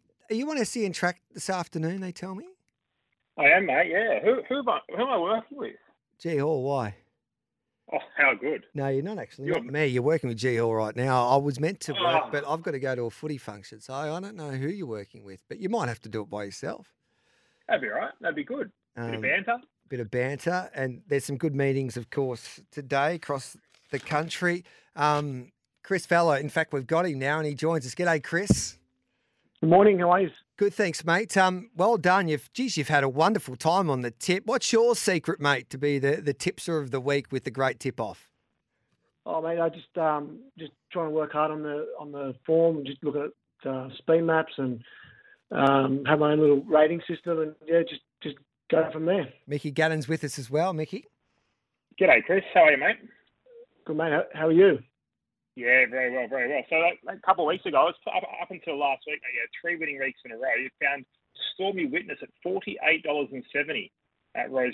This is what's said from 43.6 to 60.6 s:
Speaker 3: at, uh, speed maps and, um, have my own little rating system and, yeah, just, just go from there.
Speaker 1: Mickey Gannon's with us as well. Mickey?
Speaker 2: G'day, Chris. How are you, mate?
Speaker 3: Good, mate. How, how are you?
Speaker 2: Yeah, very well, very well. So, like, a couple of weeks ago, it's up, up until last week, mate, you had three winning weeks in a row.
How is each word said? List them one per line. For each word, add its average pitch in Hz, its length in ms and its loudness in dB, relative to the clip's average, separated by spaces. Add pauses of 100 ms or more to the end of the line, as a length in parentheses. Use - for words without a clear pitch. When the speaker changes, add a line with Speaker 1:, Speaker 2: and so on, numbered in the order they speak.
Speaker 3:
at, 135 60 -4
uh, 131 260 -6
speed 165 260 4
maps 160 360 2
and, 123 260 -4 (680)
um, 139 540 4
have 151 120 6
my 151 140 4
own 151 80 4
little 143 220 6
rating 156 460 4
system 165 340 -4
and, 156 120 -6 (140)
yeah, 165 200 4
just, 151 140 -14 (220)
just 139 140 -8 (340)
go 160 200 4
from 160 140 -4
there. 170 260 0 (140)
Speaker 1:
Mickey 147 240 -6
Gannon's 156 380 0
with 156 160 -2
us 143 160 -8
as 120 100 -10
well. 165 240 0
Mickey? 156 320 -8 (960)
Speaker 2:
G'day, 135 240 6
Chris. 190 180 2 (120)
How 180 60 10
are 156 100 8
you, 135 80 2
mate? 190 180 0 (880)
Speaker 3:
Good, 156 120 -4
mate. 160 140 -2
How, 156 120 2 (100)
how 156 140 -2
are 165 40 4
you? 170 280 8 (800)
Speaker 2:
Yeah, 123 320 6
very 127 240 -2
well, 123 140 -2
very 127 220 -2
well. 139 200 -2
So, 165 60 0
like, 160 420 0
a - 80 -20
couple 180 200 4
of - 20 2
weeks 185 180 0
ago, 160 220 4
it's 180 100 -4 (160)
up, 185 100 -2 (180)
up 175 100 -10
until 160 260 -8
last 143 300 -2
week, 151 140 -8
mate, 123 140 -8
you 117 40 -4
had 117 80 -6 (140)
three 170 160 -4
winning 147 240 -6
weeks 135 240 -4
in 117 80 -14
a - 20 -12
row. 127 260 -2